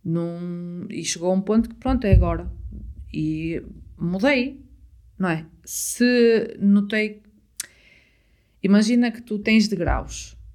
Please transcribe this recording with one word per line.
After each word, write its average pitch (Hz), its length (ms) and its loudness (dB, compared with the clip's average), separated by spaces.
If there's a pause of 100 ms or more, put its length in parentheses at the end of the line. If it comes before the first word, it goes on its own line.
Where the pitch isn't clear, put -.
Não, 175 840 -6
e - 160 -10
chegou 175 260 -4
a - 20 2
um 190 60 2
ponto 220 300 0
que - 60 -16
pronto, 254 280 -2
é 202 100 4
agora. 175 380 2 (640)
E 156 500 -4 (340)
mudei, 240 640 0 (580)
não 185 120 -2
é? 160 160 -2 (180)
Se 240 960 2
notei, 208 600 2 (1400)
imagina 220 500 4
que 226 100 -14
tu 214 180 -8
tens 220 280 4
degraus 151 720 -4 (180)